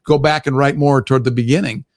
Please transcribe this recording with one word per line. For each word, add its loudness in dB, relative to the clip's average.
"Go 2
back -2
and -2
write 2
more 2
toward 0
the 0
beginning." -2